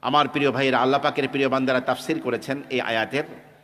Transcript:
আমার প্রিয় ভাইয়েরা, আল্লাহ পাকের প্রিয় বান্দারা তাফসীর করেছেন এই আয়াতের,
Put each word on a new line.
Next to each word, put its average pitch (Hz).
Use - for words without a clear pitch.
আমার 139
প্রিয় 143
ভাইয়েরা, 131
আল্লাহ 135
পাকের 139
প্রিয় 135
বান্দারা 131
তাফসীর 131
করেছেন 131
এই 127
আয়াতের, 113